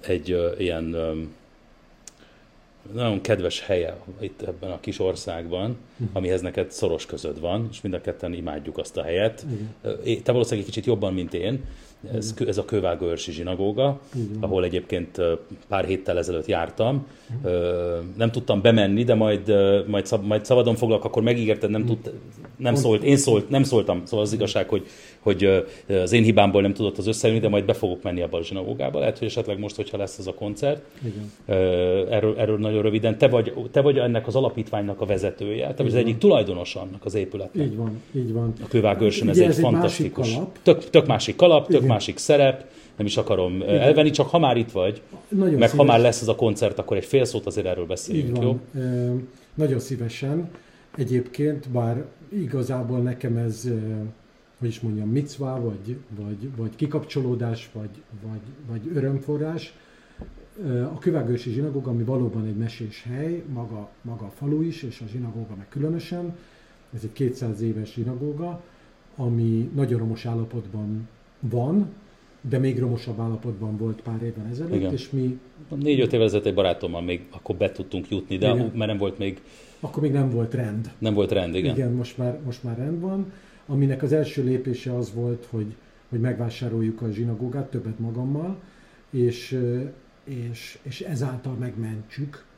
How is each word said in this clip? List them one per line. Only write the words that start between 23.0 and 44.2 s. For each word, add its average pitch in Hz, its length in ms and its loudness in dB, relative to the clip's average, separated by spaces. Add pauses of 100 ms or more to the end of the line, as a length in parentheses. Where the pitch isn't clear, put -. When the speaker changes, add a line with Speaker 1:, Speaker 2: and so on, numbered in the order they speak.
Speaker 1:
én 139 140 8
szólt-, 107 320 4
nem 135 140 6
szóltam. 95 420 2
Szóval 104 200 0
az - 80 -2
Speaker 2:
Igen. 107 80 0
Speaker 1:
igazság, 98 280 0
hogy, 101 160 0 (340)
hogy, 95 240 2
ö, 95 180 8 (400)
az 90 100 2
én 117 120 8
hibámból 101 380 8
nem 98 120 4
tudott 101 240 -2
az 98 100 -2
összejönni, 110 320 4
de 107 100 2
majd 101 160 2
be 113 80 2
fogok 92 300 -2
menni 87 180 -2
abba 85 160 -2
a 85 60 -2
zsinagógába. 90 560 -4
Lehet, 113 180 0
hogy 117 100 -4
esetleg 107 320 -4
most, 104 160 -8
hogyha 104 220 -6
lesz 98 200 -6
ez 95 100 -8
a 92 60 -6
koncert. 143 500 -4 (220)
Speaker 2:
Igen. 104 260 -8 (140)
Speaker 1:
Ö, 104 80 0 (560)
erről, 107 280 2
erről 107 220 2
nagyon 107 220 2
röviden. 110 360 2
Te 139 100 6
vagy, 117 260 4 (180)
te 143 100 4
vagy 135 160 4
ennek 120 300 0
az 107 80 -2
alapítványnak 107 640 -2
a 107 40 -2
vezetője, 104 640 -2
te - 60 -4 (100)
vagy - 20 2
az - 20 -
Speaker 2:
Így 120 60 2
van. 123 80 4
Speaker 1:
egyik 113 160 2
tulajdonosa 95 640 4
annak 95 240 -10
az 98 80 -6
épületnek. 101 520 -2
Speaker 2:
Így 110 100 -2
van, 113 260 -4 (100)
így 120 220 -4
van. 117 200 0 (100)
Speaker 1:
A 107 40 -12
Kővágőrsön 104 600 4
ez - 60 4
Speaker 2:
Ugye 175 100 10
Speaker 1:
egy 165 60 6
Speaker 2:
ez 135 60 4
egy 165 60 4
másik 165 120 4
Speaker 1:
fantasztikus. 147 580 0
Speaker 2:
kalap. 165 280 -6
Speaker 1:
Tök, - 280 6
tök 139 180 6
másik 110 280 0
kalap, 170 320 8
tök 175 80 4
Speaker 2:
Igen. 131 120 6
Speaker 1:
másik 104 300 2
szerep, 143 480 4 (300)
nem 104 100 -2
is 104 120 -2
akarom, 92 440 2
ö, - 20 -2
Speaker 2:
Igen. - 180 4
Speaker 1:
elvenni, 147 280 8
csak - 200 2